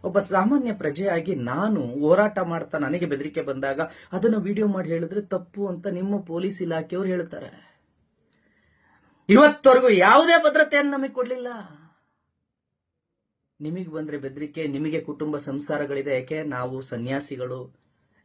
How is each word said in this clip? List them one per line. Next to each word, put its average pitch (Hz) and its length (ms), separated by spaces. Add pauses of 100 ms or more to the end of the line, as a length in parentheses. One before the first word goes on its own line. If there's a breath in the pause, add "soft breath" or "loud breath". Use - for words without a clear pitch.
ಒಬ್ಬ 185 140
ಸಾಮಾನ್ಯ 214 540
ಪ್ರಜೆಯಾಗಿ 170 640
ನಾನು 151 460
ಹೋರಾಟ 156 580
ಮಾಡ್ತಾ 170 400
ನನಗೆ 160 280
ಬೆದರಿಕೆ 147 360
ಬಂದಾಗ 135 380 (320 loud breath)
ಅದನ್ನು 208 280
ವಿಡಿಯೋ 202 260
ಮಾಡಿ 185 220
ಹೇಳಿದ್ರೆ 170 320
ತಪ್ಪು 196 460
ಅಂತ 180 200
ನಿಮ್ಮ 196 340
ಪೊಲೀಸ್ 185 420
ಇಲಾಖೆಯವರು 170 460
ಹೇಳ್ತಾರೆ. - 720 (1500)
ಇವತ್ತವರೆಗೂ 254 600
ಯಾವುದೇ 269 540
ಭದ್ರತೆಯನ್ನು 294 500
ನಮಗೆ 269 200
ಕೊಡ್ಲಿಲ್ಲ. 247 360 (2000)
ನಿಮಗೆ 170 280
ಬಂದ್ರೆ 151 300
ಬೆದರಿಕೆ, 143 480
ನಿಮಗೆ 151 340
ಕುಟುಂಬ 151 360
ಸಂಸಾರಗಳಿದೆ. 143 760
ಯಾಕೆ? 131 280
ನಾವು 131 380
ಸನ್ಯಾಸಿಗಳು, 131 1000 (420)